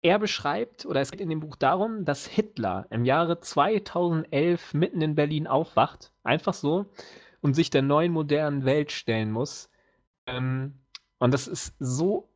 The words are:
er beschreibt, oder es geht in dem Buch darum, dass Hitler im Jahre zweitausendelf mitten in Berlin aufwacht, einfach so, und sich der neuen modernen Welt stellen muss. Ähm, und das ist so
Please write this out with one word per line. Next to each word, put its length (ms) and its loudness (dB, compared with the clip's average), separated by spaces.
er 180 4
beschreibt, 640 -4
oder 140 -2
es 120 -2
geht 100 -12
in 80 -6
dem 100 -4
Buch 160 -12
darum, 480 0
dass 240 -4
Hitler 640 -4
im 160 0
Jahre 340 2
zweitausendelf 1300 0
mitten 280 0
in 140 0
Berlin 320 0
aufwacht, 640 0
einfach 280 0
so, 340 0
und 140 2
sich 160 2
der 140 4
neuen 280 4
modernen 540 0
Welt 260 2
stellen 400 -2
muss. 380 -6
Ähm, 480 -4
und 140 4
das 140 0
ist 320 -8
so 560 -2